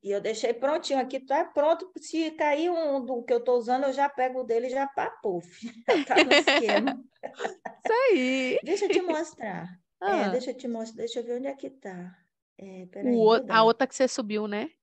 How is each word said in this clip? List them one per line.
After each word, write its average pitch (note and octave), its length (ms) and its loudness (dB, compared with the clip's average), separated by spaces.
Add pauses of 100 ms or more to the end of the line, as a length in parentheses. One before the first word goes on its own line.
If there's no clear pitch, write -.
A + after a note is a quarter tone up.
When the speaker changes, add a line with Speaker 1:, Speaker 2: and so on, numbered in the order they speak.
Speaker 1:
E G3 100 -6
eu G3+ 80 0
deixei A3 340 -2
prontinho C#4 460 0
aqui, C4+ 180 -4
tá C4+ 260 0
pronto. E4+ 540 2
Se D#4+ 340 -4
cair D#4 380 0
um C#4+ 340 -2
do A#3+ 200 -6
que B3+ 80 0
eu A#3 100 2
tô B3 140 2
usando, B3 280 0
eu C4+ 80 0
já C#4 160 0
pego B3+ 320 -2
o B3+ 40 -6
dele A#3 240 -2
e - 20 -4
já C4+ 160 -2
pá, - 240 -6 (100)
puf. F3+ 280 -4 (380)
<laughs> E4 220 4
Tá D4 140 4
no C#4 100 4
esquema. C4 720 2 (200)
Speaker 2:
<laughs> - 640 -10
Isso - 80 0 (200)
aí. C4 500 2
Speaker 1:
Deixa G4 220 -2
eu F#4+ 60 0
te F#4+ 120 2
mostrar. C#4 600 -4 (360)
É, - 60 -4 (180)
Speaker 2:
Ah. G3+ 40 0
Speaker 1:
deixa B3+ 240 -2
eu B3 40 -8
te B3+ 120 -10
mostrar, A3+ 300 -8
deixa A#3 220 -6
eu A3+ 40 -8
ver A#3+ 140 -6
onde C4+ 100 -6
é C#4 60 -8
que C4+ 160 -12
tá. F3+ 440 -14 (420)
É, F#3+ 280 -16
Speaker 2:
O - 40 -18
Speaker 1:
peraí, B3 280 -2
Speaker 2:
o-, A3 160 8
Speaker 1:
viu, - 20 8
Speaker 2:
a A#3+ 120 4
Speaker 1:
Dani? A3+ 160 4
Speaker 2:
outra A#3 240 4
que - 100 -12
você C4 100 2
subiu, G#3+ 400 -4
né? G#3+ 240 -6 (120)